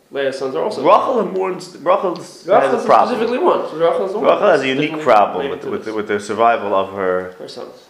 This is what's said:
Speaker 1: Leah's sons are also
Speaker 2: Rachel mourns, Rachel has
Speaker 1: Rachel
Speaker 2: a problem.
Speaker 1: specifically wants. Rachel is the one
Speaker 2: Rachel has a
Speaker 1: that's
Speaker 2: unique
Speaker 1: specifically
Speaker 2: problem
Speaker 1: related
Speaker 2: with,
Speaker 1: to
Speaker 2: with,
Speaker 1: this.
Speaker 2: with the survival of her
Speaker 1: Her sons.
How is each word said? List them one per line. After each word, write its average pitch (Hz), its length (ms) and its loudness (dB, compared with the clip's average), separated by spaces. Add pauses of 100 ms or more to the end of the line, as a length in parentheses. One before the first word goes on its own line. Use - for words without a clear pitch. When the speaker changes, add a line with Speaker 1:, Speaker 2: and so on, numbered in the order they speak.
(120)
Speaker 1:
Leah's 139 260 -4
sons 135 180 -6
are 165 80 -2
also - 180 -6
Speaker 2:
Rachel 208 440 2
mourns, 185 520 -6
Rachel 180 380 0
has - 320 -18
Speaker 1:
Rachel 233 320 2
Speaker 2:
a - 60 -6
problem. 147 300 4
Speaker 1:
specifically 240 280 -2
wants. 165 300 0
Rachel 165 320 0
is 190 80 -6
the 208 60 -6
one - 80 0
Speaker 2:
Rachel 170 200 4
has 160 140 4
a - 20 -2
Speaker 1:
that's 135 40 -2
Speaker 2:
unique 139 240 0
Speaker 1:
specifically 156 120 -8
Speaker 2:
problem 101 440 4
Speaker 1:
related - 40 -6
Speaker 2:
with, - 120 -8
Speaker 1:
to 101 80 -8
Speaker 2:
with, 98 140 -6
Speaker 1:
this. 107 100 -6
Speaker 2:
with 104 120 -4
the 104 120 0
survival 104 560 0
of 92 180 0
her 92 400 -2
Speaker 1:
Her - 160 -16
sons. - 240 -16 (160)